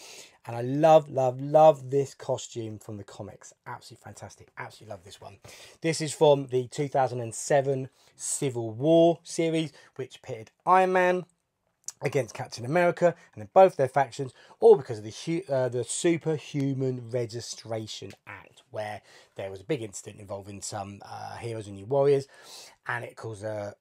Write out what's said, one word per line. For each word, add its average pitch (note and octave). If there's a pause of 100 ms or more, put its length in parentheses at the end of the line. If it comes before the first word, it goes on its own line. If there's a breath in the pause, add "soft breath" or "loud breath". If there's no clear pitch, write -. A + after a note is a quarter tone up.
(460 loud breath)
and A#2
I A#2
love, D3
love, C3
love D3
this C#3
costume A2
from G#2+
the G2
comics. - (120)
Absolutely A#2+
fantastic. G2+ (100)
Absolutely -
love F#2
this F#2+
one. G2+ (420 loud breath)
This D#3+
is D3
from C#3+
the B2+
two D3
thousand B2+
and A#2
seven C3+ (280 soft breath)
Civil A#2+
War E3
series, D#3+ (240 soft breath)
which -
pitted A2 (160)
Iron F#3
Man F3+ (800)
against C3
Captain C3+
America, E3+ (180 soft breath)
and G#2+
in G#2
both F#3+
their C3+
factions, B2+ (260 loud breath)
all D3+
because B2+
of G#2
the G#2+ (100)
hu-, E3
uh, C3
the A#2+
Superhuman C3+
Registration A2+ (160)
Act, -
where G#2+ (340 soft breath)
there G2
was F#2+
a F#2+
big D3
incident G2+
involving G2+
some, G2+
uh, G#2+
heroes A2
and G2
new G2
warriors, C#3 (640 loud breath)
and A#2+
it -
caused G#2+
a, G#2